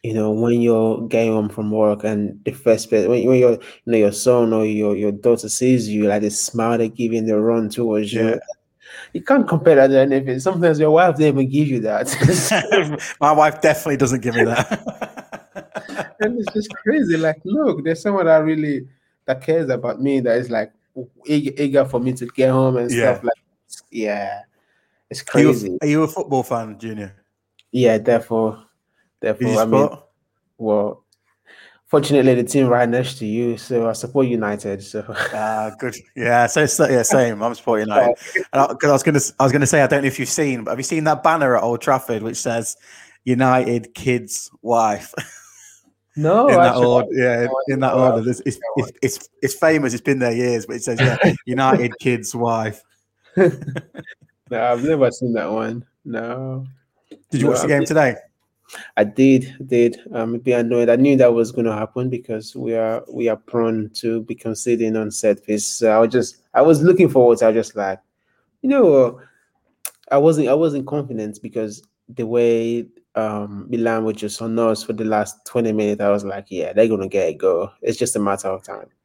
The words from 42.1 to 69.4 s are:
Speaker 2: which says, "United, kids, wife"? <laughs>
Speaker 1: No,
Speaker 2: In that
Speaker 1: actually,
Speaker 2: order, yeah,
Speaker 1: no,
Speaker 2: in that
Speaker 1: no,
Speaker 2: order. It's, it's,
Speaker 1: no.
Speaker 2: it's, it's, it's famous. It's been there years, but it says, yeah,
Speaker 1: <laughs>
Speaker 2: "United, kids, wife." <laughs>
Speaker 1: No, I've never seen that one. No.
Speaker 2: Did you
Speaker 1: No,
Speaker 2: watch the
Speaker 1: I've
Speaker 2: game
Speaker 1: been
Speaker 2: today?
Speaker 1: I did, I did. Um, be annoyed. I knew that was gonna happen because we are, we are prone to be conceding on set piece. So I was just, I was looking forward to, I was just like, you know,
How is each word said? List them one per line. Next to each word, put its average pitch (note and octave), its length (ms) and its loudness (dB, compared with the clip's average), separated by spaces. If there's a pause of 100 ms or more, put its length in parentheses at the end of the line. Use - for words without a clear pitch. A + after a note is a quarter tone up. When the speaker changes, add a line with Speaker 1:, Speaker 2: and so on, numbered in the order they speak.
Speaker 2:
which A#2 140 -8
says, A#2 400 -6 (480)
"United, B2+ 680 0
kids, - 560 -6 (120)
wife"? A2 560 -2
<laughs> - 60 -12 (960)
Speaker 1:
No, F#3+ 300 2
Speaker 2:
In G#3+ 80 6
that F3 120 6
Speaker 1:
actually, B2 180 2
Speaker 2:
order, B2 260 4
yeah, B2 340 0
Speaker 1:
no, C3 220 -4
Speaker 2:
in C3+ 140 -2
that C3 120 0
Speaker 1:
no, B2+ 200 4
Speaker 2:
order. A2+ 160 -2
It's, A#2+ 160 -4
it's, C3+ 120 -4
Speaker 1:
no. - 280 -6
Speaker 2:
it's, - 60 -18 (100)
it's, - 280 -6 (120)
it's C3+ 120 -2
famous. D#3 400 0
It's A#2+ 80 -8
been C#3 180 -2
there A#2+ 120 0
years, A#2+ 340 -2
but A#2+ 120 -12
it A2+ 60 -10
says, A#2 180 -6
yeah, B2+ 160 2 (160)
Speaker 1:
<laughs> - 120 -10
Speaker 2:
"United, B2 540 0
kids, A#2+ 340 -4
wife." A2+ 480 -4 (540)
<laughs> - 0 - (1160)
Speaker 1:
No, A2+ 120 -4
I've A#2+ 200 0
never C#3+ 280 2
seen A#2+ 220 -4
that G2+ 180 -4
one. A2 320 -6 (220)
No. B2+ 600 -8 (680)
Speaker 2:
Did C3+ 100 -2
you C#3+ 60 2
Speaker 1:
No, C#3 40 2
Speaker 2:
watch B2 100 0
the - 20 -2
Speaker 1:
I've D#3+ 60 -2
Speaker 2:
game C#3+ 100 4
Speaker 1:
been - 80 -2
Speaker 2:
today? D3+ 280 2 (800)
Speaker 1:
I G#2+ 80 2
did, C3 560 2
I C#3 40 -12
did. A#2+ 340 2 (160)
Um, A#2 260 -4
be B2+ 120 -2
annoyed. A#2+ 380 2
I A#2 80 6
knew C3+ 200 4
that B2 160 6
was A#2 180 2
gonna A#2 240 -2
happen B2 340 -6
because A#2 460 -10
we A#2+ 200 -6
are, A2+ 360 -2
we A#2+ 160 -2
are G#2+ 100 0
prone A2+ 580 -2
to A2+ 260 -4
be A2+ 140 -10
conceding A2+ 640 -2
on A2 140 -4
set G#2 320 -2
piece. G#2 220 -4
So - 240 0
I G#2+ 100 4
was A2+ 120 4
just, A#2+ 260 -2 (160)
I B2 80 4
was D3+ 220 6
looking F3+ 260 4
forward B2 300 4
to, A#2 60 2
I - 40 6
was A2 60 0
just A2+ 200 -4
like, F#2+ 240 -6 (640)
you C4 80 -2
know, D3 500 4 (920)